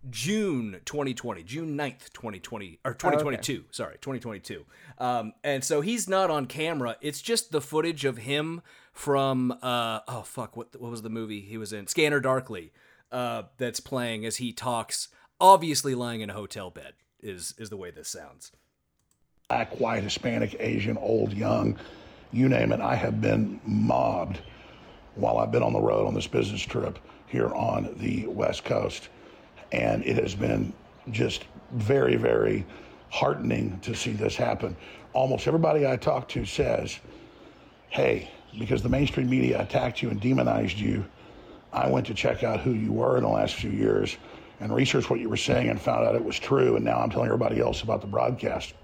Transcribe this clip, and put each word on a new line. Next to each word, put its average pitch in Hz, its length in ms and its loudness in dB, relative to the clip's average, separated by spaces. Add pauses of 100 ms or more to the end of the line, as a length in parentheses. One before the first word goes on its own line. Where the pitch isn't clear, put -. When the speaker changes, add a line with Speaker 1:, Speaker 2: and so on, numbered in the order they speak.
(100)
Speaker 1:
June 123 720 -2
twenty 143 300 -4
twenty, 107 280 -8
June 147 340 -8
ninth, 143 360 -8
twenty 104 260 -10
twenty, 95 460 -12
or 127 60 -2
Speaker 2:
Oh, 113 40 -6
okay. - 40 -20
Speaker 1:
twenty 151 240 2
twenty-two, 135 480 -4
sorry, 87 300 -8
twenty 131 200 -8
twenty-two. 101 440 -12 (340)
Um, 123 340 -2 (100)
and 139 220 -2
so 151 160 2
he's 220 280 -2
not 190 220 2
on 147 160 -2
camera. 139 540 -4
It's 147 220 -6
just 226 300 -2
the 151 80 2
footage 156 440 -2
of 123 140 0
him 151 440 -4 (300)
from, 135 580 0 (120)
uh, 117 440 -2
oh, 120 160 -10
fuck, 110 340 -12
what, 117 240 -14
what 120 100 -10
was 113 120 -10
the 113 80 -8
movie 110 300 -6
he 101 180 -12
was 107 140 -10
in? 101 160 -10
Scanner 147 320 4
Darkly, 123 500 -2 (400)
uh, 120 340 -4 (140)
that's 120 220 -4
playing 117 440 -4
as 113 120 -4
he 120 160 -4
talks, 120 560 -4 (320)
obviously 156 560 6
lying 120 240 -4
in 104 100 -6
a 98 40 -8
hotel 101 360 -10
bed, 69 220 -18 (280)
is, 90 380 -10
is 110 120 -12
the 107 60 -10
way 90 140 -10
this - 180 -16
sounds. - 440 -14 (960)
Speaker 3:
Black, 120 320 -2
white, 113 240 0
Hispanic, 113 560 -2
Asian, 110 380 0
old, 107 340 2
young, 107 440 2 (540)
you 127 180 4
name 113 220 4
it. 110 100 2
I 113 140 2
have 110 260 0
been 55 440 2
mobbed 104 760 2 (800)
while 113 220 2
I've - 120 2
been 117 140 4
on 57 80 2
the 55 80 2
road 53 260 4
on 101 80 0
this - 140 -2
business 104 340 0
trip - 380 -4 (260)
here 57 260 0
on - 460 -2
the - 300 -2
West - 360 -2
Coast. - 440 -2 (640)
And 57 320 0
it - 180 2
has - 140 -2
been 58 360 0 (380)
just 113 360 -2 (260)
very, 123 420 4
very 110 500 2 (460)
heartening 117 720 0
to - 140 -6
see 110 180 -4
this 107 240 -2
happen. 110 400 -2 (380)
Almost 131 340 2
everybody 156 380 4
I 131 100 2
talk 131 340 0
to 131 140 -2
says, - 560 -2 (880)
"Hey, 127 420 0 (280)
because 113 260 0
the 123 40 0
mainstream 135 400 2
media 127 320 4
attacked 123 400 0
you 120 100 -2
and 104 100 -2
demonized 113 580 2
you, 104 260 0 (680)
I - 160 2
went - 180 2
to 117 80 -6
check 120 300 0
out 113 160 2
who 131 120 2
you 110 200 0
were 123 240 4
in 123 80 4
the 110 40 2
last 107 280 2
few - 140 -4
years 52 460 2 (440)
and 107 120 -4
researched 135 380 2
what 120 80 2
you 120 100 -2
were 110 80 0
saying 123 320 2
and 107 120 0
found - 260 2
out 110 80 4
it 117 100 2
was - 140 -2
true, 127 380 4
and 110 80 2
now 120 160 2
I'm 113 100 0
telling 120 160 0
everybody 113 340 2
else 117 220 2
about 110 180 0
the - 60 -10
broadcast." - 760 0